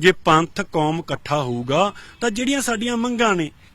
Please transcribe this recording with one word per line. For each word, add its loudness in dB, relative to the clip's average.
ਜੇ 6
ਪੰਥ 2
ਕੌਮ 0
ਇਕੱਠਾ -4
ਹੋਊਗਾ 0
ਤਾਂ -2
ਜਿਹੜੀਆਂ -2
ਸਾਡੀਆਂ -4
ਮੰਗਾਂ 0
ਨੇ -2